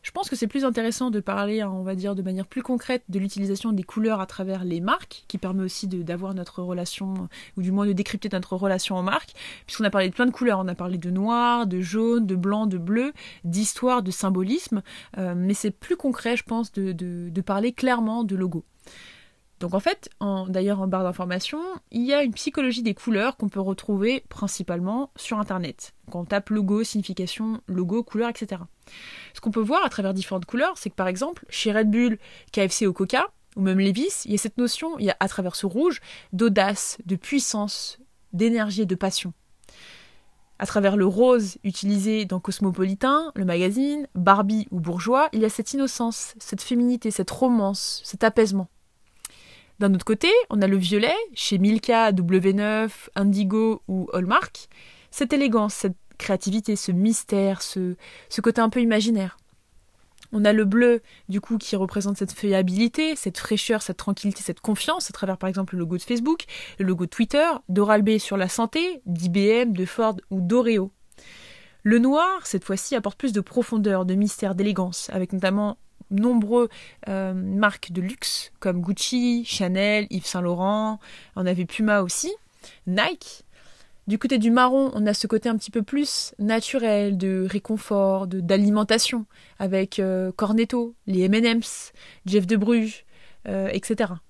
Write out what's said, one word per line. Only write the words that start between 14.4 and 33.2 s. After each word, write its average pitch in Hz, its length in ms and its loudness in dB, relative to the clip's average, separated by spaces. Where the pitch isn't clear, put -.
euh, 180 180 -4
mais 185 180 2
c'est 214 160 -2
plus - 260 -6
concret, 240 380 -2
je 240 100 -4
pense, 226 280 -4
de, 190 200 -4
de, 175 360 -8
de 175 140 -4
parler 208 300 -2
clairement 233 520 0
de 196 100 -2
logos. 185 300 -2
Donc 180 140 -6
en 196 60 2
fait, 381 280 -2
en, 196 260 -4
d'ailleurs 190 340 0
en 190 60 -2
barre 185 180 0
d'information, 180 560 -4
il 233 100 -4
y 262 140 2
a 285 80 4
une 240 100 0
psychologie 254 500 -4
des 220 120 0
couleurs 226 420 -2
qu'on 208 140 -4
peut 196 100 -6
retrouver 196 680 -2
principalement 196 840 -4
sur - 220 -6
Internet. 185 540 -6
Quand 175 100 -8
on 175 40 -6
tape 202 240 -2
logo, 208 340 2
signification, 214 840 -4
logo, 185 340 -2
couleur, 233 280 -2
et - 40 -10
cetera. 185 340 -10
Ce - 80 -16
qu'on 220 80 0
peut 226 100 0
voir 294 240 2
à 262 60 -2
travers 196 240 -2
différentes 185 320 -6
couleurs, 320 320 -2
c'est - 100 -8
que - 60 -10
par 185 140 -2
exemple, 233 420 -6
chez - 220 -2
Red 214 180 4
Bull, 226 260 4
K 196 160 2
F - 40 -2
C - 140 0
ou 185 80 2
Coca, 254 320 0